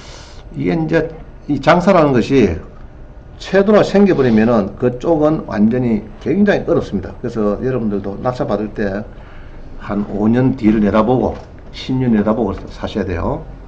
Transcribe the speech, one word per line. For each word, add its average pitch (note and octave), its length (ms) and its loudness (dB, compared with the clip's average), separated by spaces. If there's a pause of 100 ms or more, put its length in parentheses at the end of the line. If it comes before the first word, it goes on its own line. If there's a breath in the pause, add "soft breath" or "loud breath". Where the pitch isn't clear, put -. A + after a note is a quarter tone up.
(560 loud breath)
이게 E3 180 -2 (120)
이제 D#3+ 240 0 (380)
이 D3 120 -2
장사라는 F3 540 4
것이 G#2+ 460 4 (800)
쇄도가 G3 440 4
생겨버리면은 A#2+ 920 4
그쪽은 D3+ 680 2
완전히 A2+ 560 2 (180)
굉장히 F3+ 460 2
어렵습니다. G#2 440 -2 (100)
그래서 G#2 420 -2
여러분들도 G#2 580 -4
낙찰 B2+ 260 -2
받을 G#2 260 -2
때 G#2 300 -4 (760 loud breath)
한 G2+ 260 -4 (100)
오 G#2+ 120 2
년 B2 280 2
뒤를 G#2+ 240 2
내다보고 G#2+ 560 2 (360)
십 - 240 -6
년 B2+ 180 2
내다보고 G#2+ 400 0 (160)
사셔야 - 340 -6
돼요. F#2 400 -4 (240)